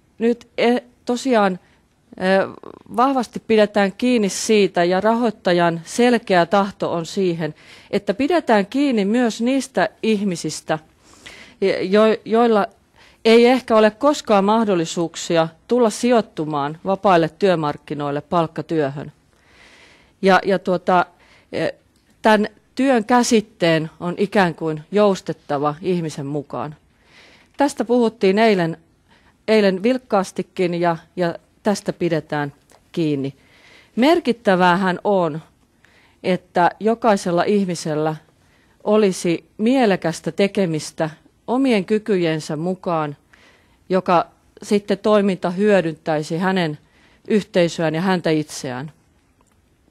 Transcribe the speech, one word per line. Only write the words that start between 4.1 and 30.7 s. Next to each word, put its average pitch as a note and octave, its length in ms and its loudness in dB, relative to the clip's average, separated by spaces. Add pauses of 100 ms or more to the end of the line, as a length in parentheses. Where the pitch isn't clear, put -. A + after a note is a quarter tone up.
siitä F#3+ 560 2
ja F#3 160 0
rahoittajan F#3+ 840 0
selkeä A3+ 640 2
tahto G3 460 0
on E3 140 -4
siihen, E3+ 480 -4 (360)
että G3+ 240 -2
pidetään C4+ 520 0
kiinni C4 380 0
myös A3+ 380 -2
niistä B3 460 -2 (140)
ihmisistä, F#3+ 760 -4 (1000)
jo-, G#3 440 2
joilla A3+ 420 2 (580)
ei A#3 220 6
ehkä B3 300 2
ole G#3+ 140 6
koskaan A3 540 0
mahdollisuuksia F3 1040 0 (200)
tulla A#3 220 2
sijoittumaan D#3+ 920 -2
vapaille F#3 540 2
työmarkkinoille D3 800 -2
palkkatyöhön. D3+ 920 -4 (1120)
Ja, F#3+ 220 4
ja F#3 140 0
tuota, F3+ 480 0 (460)
e, D#3+ 160 -4 (540)
tän G#3+ 260 2 (260)
työn B3+ 300 0
käsitteen F#3+ 840 0 (100)
on F3 180 -6
ikään F#3+ 360 0
kuin D#3 280 -8 (100)
joustettava D#3 880 -2
ihmisen E3 440 -6
mukaan. C#3+ 500 -10 (800)
Tästä C#4 280 -2
puhuttiin A3 540 0
eilen, F#3 380 2 (720)
eilen G3 340 2
vilkkaastikin F#3 1000 -2